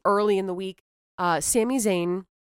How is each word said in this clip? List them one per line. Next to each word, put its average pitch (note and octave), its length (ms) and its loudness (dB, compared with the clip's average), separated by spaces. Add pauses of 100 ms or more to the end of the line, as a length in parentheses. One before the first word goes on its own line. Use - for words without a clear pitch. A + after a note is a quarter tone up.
early G3+ 340 2
in F#3+ 100 -2
the F3+ 60 -4
week, F#3+ 280 -8 (360)
uh, F3 220 0
Sami B3 380 0
Zayn F#3 460 0 (220)